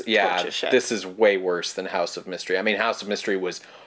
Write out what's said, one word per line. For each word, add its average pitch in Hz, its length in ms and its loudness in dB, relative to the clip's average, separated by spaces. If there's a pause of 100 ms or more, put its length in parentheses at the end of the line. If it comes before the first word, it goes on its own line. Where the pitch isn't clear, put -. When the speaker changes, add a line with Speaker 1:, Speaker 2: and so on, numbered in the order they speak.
Speaker 1:
yeah, 98 300 4
Speaker 2:
Torture 90 140 -2
Ship. - 200 -4
Speaker 1:
this 123 200 4
is 98 140 -2
way 98 320 4
worse 90 360 -2
than 95 120 -6
House 90 320 -2
of 87 100 -12
Mystery. 90 300 -2
I 95 60 0
mean, 104 140 0
House 110 260 0
of 98 40 -10
Mystery 104 300 -2
was 90 240 -4 (260)